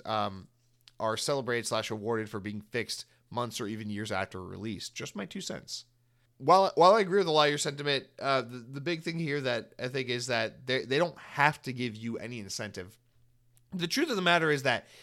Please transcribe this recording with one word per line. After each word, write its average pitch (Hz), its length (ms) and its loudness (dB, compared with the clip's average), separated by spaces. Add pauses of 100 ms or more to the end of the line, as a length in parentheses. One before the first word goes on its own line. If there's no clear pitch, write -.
um, 104 420 -4 (520)
are 110 180 0
celebrated 120 480 -2
slash 110 260 -2
awarded 110 380 -4
for 110 100 -8
being 104 220 -8
fixed - 440 -6 (240)
months 117 300 -4
or 110 80 -4
even 107 220 -6
years 104 220 -6
after 95 300 -4
release. 95 480 -8
Just - 260 -12
my 196 100 -6
two 190 160 -10
cents." - 440 -12 (540)
While, 175 360 6
while 180 180 10
I 220 80 6
agree 190 180 2
with 180 80 2
a 160 40 0
lot 151 120 6
of 147 60 6
your 147 80 0
sentiment, 143 480 -2 (140)
uh, 135 220 2
the, 120 160 -8
the 131 240 -10
big 165 220 -2
thing 165 160 -4
here 147 220 0
that 120 380 -2
I 127 80 -4
think 127 220 -4
is 120 180 -2
that 117 380 -2
they, 127 180 0
they 127 140 0
don't 170 200 2
have - 440 2
to 135 100 -6
give 123 240 -4
you 113 220 -6
any 117 220 -8
incentive. 98 580 -10 (760)
The 175 140 -4
truth 294 220 0
of 226 80 0
the 185 40 -2
matter 170 300 4
is 135 120 0
that, 123 240 0 (160)